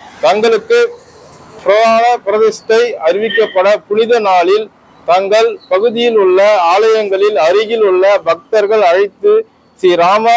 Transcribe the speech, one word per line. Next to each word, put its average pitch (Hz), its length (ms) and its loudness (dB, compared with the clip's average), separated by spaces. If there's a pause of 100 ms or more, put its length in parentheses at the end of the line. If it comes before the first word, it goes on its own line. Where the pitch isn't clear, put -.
(200)
தங்களுக்கு 220 600 0 (800)
பிராண 226 540 0
பிரதிஷ்டை 220 880 -2
அறிவிக்கப்பட 202 800 -2
புனித 226 360 -2
நாளில் 196 480 0 (400)
தங்கள் 196 520 0 (100)
பகுதியில் 226 480 -2
உள்ள 196 440 2
ஆலயங்களில் 208 760 0
அருகில் 208 460 0
உள்ள 190 360 2
பக்தர்கள் 202 640 -2
அழைத்து 196 500 0 (480)
ஸ்ரீ 180 140 2
ராம 190 320 0 (100)